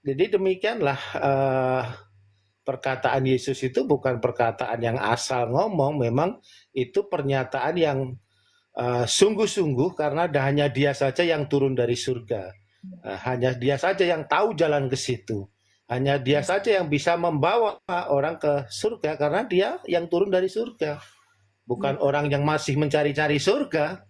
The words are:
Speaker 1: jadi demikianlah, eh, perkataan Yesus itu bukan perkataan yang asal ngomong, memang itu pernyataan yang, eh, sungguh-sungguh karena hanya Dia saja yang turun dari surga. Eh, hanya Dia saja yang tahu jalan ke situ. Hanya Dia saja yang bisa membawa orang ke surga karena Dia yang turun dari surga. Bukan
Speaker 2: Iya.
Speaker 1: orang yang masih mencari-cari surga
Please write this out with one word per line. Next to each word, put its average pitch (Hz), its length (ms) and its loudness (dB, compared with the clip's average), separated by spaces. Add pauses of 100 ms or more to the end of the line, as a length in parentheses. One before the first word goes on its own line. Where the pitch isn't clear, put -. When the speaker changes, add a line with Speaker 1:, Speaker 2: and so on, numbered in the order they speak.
Speaker 1:
jadi 139 280 0
demikianlah, 190 640 0 (180)
eh, 131 640 2 (800)
perkataan 131 640 -2
Yesus 131 380 0
itu 131 200 -2
bukan 135 360 0
perkataan 117 640 0
yang 117 200 0
asal 117 480 0
ngomong, 151 500 0
memang 135 440 0 (300)
itu 135 320 -2
pernyataan 139 680 -2
yang, 151 240 2 (760)
eh, 123 300 0
sungguh-sungguh 190 920 2
karena 151 320 -2 (140)
hanya 143 280 2
Dia 139 240 2
saja 139 300 0
yang 156 240 2
turun 139 260 2
dari 120 220 2
surga. 117 560 -4 (540)
Eh, 98 180 -8
hanya 127 300 0
Dia 123 240 0
saja 190 280 0
yang 165 200 0
tahu 208 280 0
jalan 151 340 2
ke 127 100 -2
situ. 110 500 -6 (400)
Hanya 139 320 0
Dia 139 240 2
saja 196 300 0
yang 185 140 2
bisa 147 300 2
membawa 175 600 0 (300)
orang 147 280 0
ke 143 320 0
surga 214 480 -4
karena 147 260 0
Dia 226 420 0
yang 170 220 0
turun 175 220 0
dari 185 180 2
surga. 190 520 -4 (640)
Bukan 139 340 -2
Speaker 2:
Iya. - 80 -4
Speaker 1:
orang 147 240 2
yang 139 140 0
masih 147 320 2
mencari-cari 147 640 2
surga 185 720 0